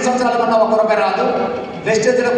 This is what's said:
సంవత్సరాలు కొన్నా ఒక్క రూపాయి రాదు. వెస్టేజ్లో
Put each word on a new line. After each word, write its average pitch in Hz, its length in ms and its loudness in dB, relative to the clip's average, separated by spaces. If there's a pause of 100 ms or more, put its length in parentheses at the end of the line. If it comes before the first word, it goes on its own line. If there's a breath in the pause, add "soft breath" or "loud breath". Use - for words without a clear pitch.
సంవత్సరాలు 247 360 0
కొన్నా 240 220 0
ఒక్క - 180 2
రూపాయి 214 220 0
రాదు. - 220 0 (640)
వెస్టేజ్లో 247 500 2